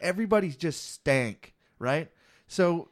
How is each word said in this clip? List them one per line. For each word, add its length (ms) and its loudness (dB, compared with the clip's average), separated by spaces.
everybody 480 0
just 420 -6
stank, 640 -2
right? 320 -2
So 440 2